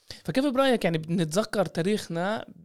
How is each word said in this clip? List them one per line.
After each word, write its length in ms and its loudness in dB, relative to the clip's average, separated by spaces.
فكيف 220 0
برأيك، 400 4
يعني، 120 2
بنتذكر 680 0
تاريخنا 800 -2